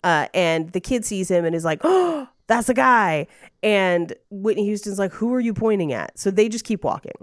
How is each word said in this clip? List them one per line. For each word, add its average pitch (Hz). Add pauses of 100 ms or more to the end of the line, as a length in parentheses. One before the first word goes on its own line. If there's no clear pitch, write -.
Uh, 160
and 165
the 180
kid 240
sees 190
him 175
and 165
is 165
like, 160
"Oh, 339 (220)
that's 226
a 254
guy." 214 (340)
And 185 (180)
Whitney 202
Houston's 202
like, 190
"Who 233
are 254
you 233
pointing 202
at?" -
So 196
they 214
just 226
keep 214
walking. - (100)